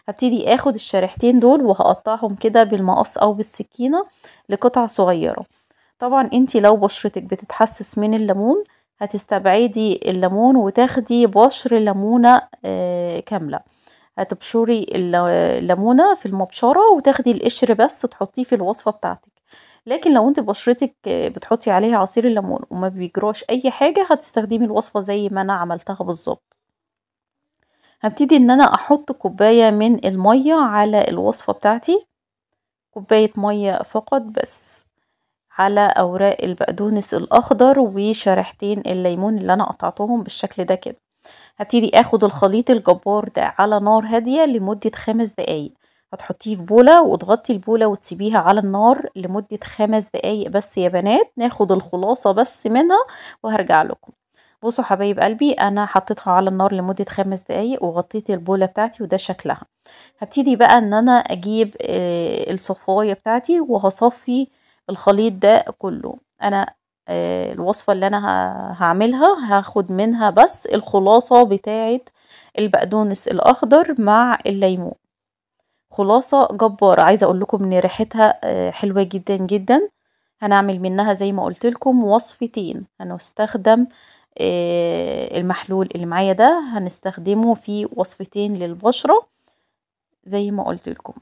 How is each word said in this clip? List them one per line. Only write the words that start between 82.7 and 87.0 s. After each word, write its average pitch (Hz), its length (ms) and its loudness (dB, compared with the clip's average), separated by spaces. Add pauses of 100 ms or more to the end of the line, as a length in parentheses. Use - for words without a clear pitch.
هنستخدم 214 880 -2 (520)
آه، 175 1000 -4
المحلول 190 560 -4
اللي 175 120 -8
معايا 185 260 0
ده 262 280 4 (120)
هنستخدمه 202 800 -2